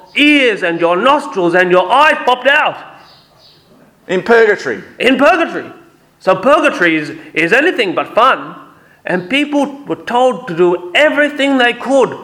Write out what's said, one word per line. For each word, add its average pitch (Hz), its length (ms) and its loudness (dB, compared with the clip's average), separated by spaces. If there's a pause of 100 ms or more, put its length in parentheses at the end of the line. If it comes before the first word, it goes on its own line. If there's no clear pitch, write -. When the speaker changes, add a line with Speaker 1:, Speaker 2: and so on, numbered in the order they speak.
(160)
Speaker 1:
ears 262 480 2
and 170 160 -2
your 170 160 0
nostrils 196 600 0
and 180 160 2
your 185 200 2
eyes 294 240 4 (100)
popped 247 220 0
out. 269 300 2 (1300)
Speaker 2:
In 185 160 -2
purgatory? 196 580 2 (180)
Speaker 1:
In 254 180 2
purgatory. 285 540 0 (480)
So 185 160 0
purgatory 269 600 0
is, 151 140 -4 (240)
is 165 180 -2
anything 254 420 0
but 139 220 -6
fun, 180 400 0 (500)
and 180 240 -4
people 285 560 -2
were 160 120 -6
told 240 500 -2
to 170 80 -8
do 175 400 0
everything 277 600 0
they 240 160 2
could 233 500 -2